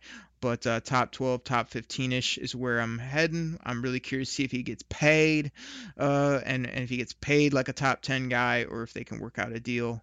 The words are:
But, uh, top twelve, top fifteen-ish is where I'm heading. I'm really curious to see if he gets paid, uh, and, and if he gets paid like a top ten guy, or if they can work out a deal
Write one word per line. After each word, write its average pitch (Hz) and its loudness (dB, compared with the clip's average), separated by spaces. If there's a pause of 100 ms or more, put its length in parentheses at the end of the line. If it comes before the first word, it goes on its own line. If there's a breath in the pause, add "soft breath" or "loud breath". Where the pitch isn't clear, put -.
(380 loud breath)
But, 120 -2
uh, 113 2
top 123 2
twelve, 127 0
top 117 0
fifteen-ish 127 -2
is - -6
where 120 0
I'm 117 -2
heading. 160 -2
I'm 120 -4
really 127 -2
curious 131 -4
to - -8
see 139 0
if 131 -4
he 127 -2
gets 120 -8
paid, 156 4 (480 loud breath)
uh, 143 2
and, 127 -2
and 127 -4
if 123 -8
he 127 -2
gets - -6
paid 147 4
like 131 2
a 135 -4
top 131 0
ten 131 0
guy, 120 2
or 113 -6
if 117 -10
they 117 -8
can 113 -8
work 107 -8
out 113 -4
a 113 -6
deal 120 -2